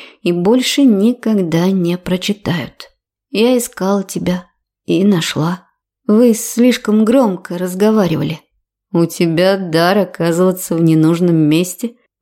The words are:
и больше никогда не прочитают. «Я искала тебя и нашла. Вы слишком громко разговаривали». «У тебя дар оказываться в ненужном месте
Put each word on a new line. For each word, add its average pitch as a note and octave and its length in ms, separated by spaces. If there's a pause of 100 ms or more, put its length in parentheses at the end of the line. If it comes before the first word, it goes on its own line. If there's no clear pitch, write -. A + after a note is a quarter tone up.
(220)
и F3 100
больше A3 500
никогда G3+ 880
не F3 260
прочитают. F3+ 920 (400)
«Я A#3 260
искала G3+ 460
тебя F3+ 440 (380)
и E3+ 200
нашла. F3 640 (380)
Вы A3+ 280
слишком A3+ 680
громко G#3+ 520
разговаривали». F3+ 840 (500)
«У E3+ 140
тебя F3 520
дар F3 420
оказываться F3+ 760
в E3 80
ненужном E3 540
месте D#3+ 580 (280)